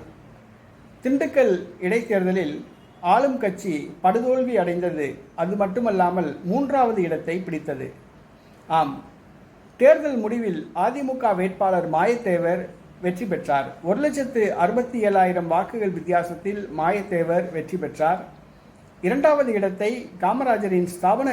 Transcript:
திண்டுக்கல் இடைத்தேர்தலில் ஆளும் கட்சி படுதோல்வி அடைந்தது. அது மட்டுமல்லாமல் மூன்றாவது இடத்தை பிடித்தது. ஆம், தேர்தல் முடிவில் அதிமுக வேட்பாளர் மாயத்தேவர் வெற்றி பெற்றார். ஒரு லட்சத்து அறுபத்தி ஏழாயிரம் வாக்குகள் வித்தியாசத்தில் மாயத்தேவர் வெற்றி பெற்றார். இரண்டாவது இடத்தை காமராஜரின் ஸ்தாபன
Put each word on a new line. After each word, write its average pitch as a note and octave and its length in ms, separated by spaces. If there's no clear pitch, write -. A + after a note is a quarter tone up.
திண்டுக்கல் C4+ 540
இடைத்தேர்தலில் F#3 760
ஆளும் A#3+ 340
கட்சி F#3+ 380
படுதோல்வி B3 560
அடைந்தது. F3 520
அது F3+ 200
மட்டுமல்லாமல் F#3+ 760
மூன்றாவது A#3+ 580
இடத்தை E3 360
பிடித்தது. D3+ 500
ஆம், D#3 260
தேர்தல் D4 380
முடிவில் G#3+ 420
அதிமுக B3+ 600
வேட்பாளர் F#3 560
மாயத்தேவர் F3+ 720
வெற்றி F3+ 240
பெற்றார். D3 420
ஒரு G3 160
லட்சத்து C#4 440
அறுபத்தி A3+ 480
ஏழாயிரம் F#3 440
வாக்குகள் F#3 500
வித்தியாசத்தில் F3 640
மாயத்தேவர் F3 720
வெற்றி E3 260
பெற்றார். D#3+ 440
இரண்டாவது C#4 520
இடத்தை G3+ 380
காமராஜரின் G3+ 720
ஸ்தாபன F#3 440